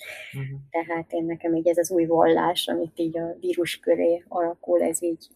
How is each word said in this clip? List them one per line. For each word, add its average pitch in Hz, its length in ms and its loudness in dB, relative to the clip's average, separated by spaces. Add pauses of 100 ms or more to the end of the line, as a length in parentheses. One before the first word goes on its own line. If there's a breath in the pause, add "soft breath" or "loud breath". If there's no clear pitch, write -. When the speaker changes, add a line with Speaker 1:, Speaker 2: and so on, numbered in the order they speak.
(320 loud breath)
Speaker 1:
Mhm. 135 220 -10 (160)
Speaker 2:
Tehát 165 420 -6
én, 170 140 -4
nekem 165 300 -2
így 165 120 0
ez 170 100 2
az 170 140 2
új 170 140 4
vallás, 165 600 4
amit 170 320 -4
így 165 180 -2
a 165 220 -6
vírus 175 400 -2
köré 170 480 2
alakul, 175 560 0
ez 165 180 -2
így, 170 340 -4